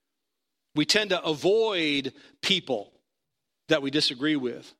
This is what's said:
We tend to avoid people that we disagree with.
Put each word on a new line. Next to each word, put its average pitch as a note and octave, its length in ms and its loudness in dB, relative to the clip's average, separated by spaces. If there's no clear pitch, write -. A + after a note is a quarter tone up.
We D3+ 120 0
tend G#3 240 2
to E3+ 120 0
avoid D#3+ 920 0
people C3 520 -2
that D#3 140 4
we C#3 80 -2
disagree D3 460 0
with. B2+ 440 -8